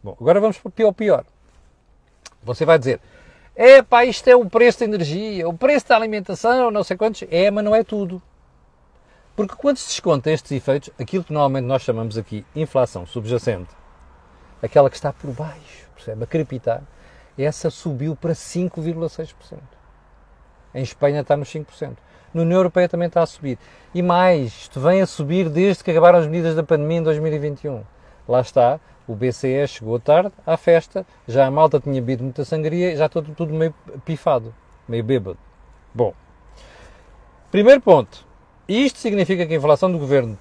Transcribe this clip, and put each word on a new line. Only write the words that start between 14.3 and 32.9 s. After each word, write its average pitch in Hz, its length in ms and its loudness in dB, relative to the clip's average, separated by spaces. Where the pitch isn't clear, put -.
aquela 139 280 4
que - 60 -10
está - 180 -8
por - 180 -14
baixo, - 640 -16
percebe, 110 280 -12
a 117 40 -10
crepitar, 131 560 -4
essa 151 320 -4
subiu 147 460 -8
para 165 200 -6
cinco 175 460 -8
vírgula 165 280 -6
seis - 220 -14
por - 140 -20
cento. - 320 -20
Em 131 100 -6
Espanha 143 380 -2
está 143 160 0
nos 147 120 -10
cinco 151 220 -14
por - 40 -20
cento. 127 260 -14
Na 165 80 -2
União 170 160 2
Europeia 180 320 2
também 175 180 -4
está 170 140 0
a 160 40 4
subir. 131 320 -10
E 180 80 -4
mais, 175 460 2
isto - 320 -14
vem 175 220 2
a 180 60 0
subir 165 420 -2
desde 180 340 0
que 185 80 -4
acabaram 175 280 8
as 156 80 0
medidas 165 280 -2
da 160 80 -2
pandemia 156 340 0
em 165 60 -2
dois 156 160 0
mil 156 140 -4
e 151 60 -4
vinte 143 240 -8
e 151 60 -8
um. 113 140 -10
Lá 123 140 2
está, 123 380 0
o 117 80 -8
B 123 160 -4
C 131 180 -6
E 135 180 -2
chegou 117 320 -6
tarde 180 320 2
à 160 120 -2
festa, 170 480 0
já 131 200 2
a 131 40 -2
malta 151 280 4
tinha 135 220 -4
bebido 120 220 -4
muita 135 200 -8
sangria, 160 520 -4